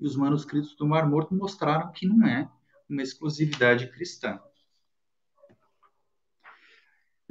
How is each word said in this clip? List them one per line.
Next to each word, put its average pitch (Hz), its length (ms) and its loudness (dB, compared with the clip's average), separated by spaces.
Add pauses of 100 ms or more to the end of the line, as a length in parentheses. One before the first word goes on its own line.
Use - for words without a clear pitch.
E 147 40 -6
os 131 120 -4
manuscritos 147 580 -2
do 151 140 -2
Mar 156 200 2
Morto 156 240 0
mostraram 170 600 -2
que - 120 -8
não 214 220 6
é 139 240 0 (380)
uma 143 140 -4
exclusividade 135 840 0
cristã. - 520 -10 (3000)